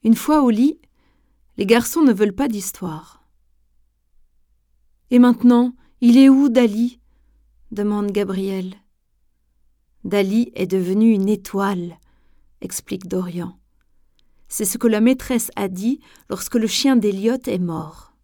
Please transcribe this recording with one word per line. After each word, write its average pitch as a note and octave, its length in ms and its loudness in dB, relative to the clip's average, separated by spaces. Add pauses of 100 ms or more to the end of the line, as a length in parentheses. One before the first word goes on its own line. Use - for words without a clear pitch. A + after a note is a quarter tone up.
Une A3+ 140 4
fois D4+ 260 2
au B3 80 4
lit, B3 300 0 (760)
les - 100 -6
garçons A#3 360 2
ne C4+ 100 6
veulent G3+ 220 0
pas C4+ 140 -4
d'histoire. « F3+ 760 -12 (1900)
Et B3 80 6
maintenant, B3 560 4 (260)
il A#3+ 180 6
est C4+ 100 10
où, C4+ 200 6
Dali ? » A#3 520 0 (720)
demande G#3 400 -4
Gabriel. « F#3+ 640 -6 (1300)
Dali G3+ 500 -2
est F#3 120 -6
devenu F#3+ 460 0
une G3 160 0
étoile », G3 680 -6 (640)
explique F#3 460 -12
Dorian. « F3+ 540 -8 (880)
C'est - 160 -8
ce F#3+ 120 -6
que A#3 120 -2
la G#3+ 120 0
maîtresse B3 540 -2
a G3 140 -6
dit G3+ 320 -6 (280)
lorsque - 280 -8
le A3 100 0
chien C4+ 300 0
d'Eliott G#3 500 -2
est G#3 140 -4
mort. » D#3+ 520 -10 (120)